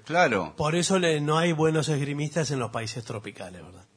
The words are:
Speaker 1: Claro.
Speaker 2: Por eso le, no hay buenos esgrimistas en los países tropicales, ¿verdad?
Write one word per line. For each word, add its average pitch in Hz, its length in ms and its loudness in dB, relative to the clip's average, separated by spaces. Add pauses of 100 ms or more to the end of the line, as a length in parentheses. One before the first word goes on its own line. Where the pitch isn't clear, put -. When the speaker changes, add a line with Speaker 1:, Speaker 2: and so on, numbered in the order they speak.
Speaker 1:
Claro. 127 520 2
Speaker 2:
Por 156 180 0
eso 180 240 2
le, 160 220 2
no 151 160 2
hay 170 160 2
buenos 156 340 2
esgrimistas 147 640 -2
en 135 80 -2
los 113 100 -4
países 113 360 -8
tropicales, 98 580 -12
¿verdad? 92 220 -20 (120)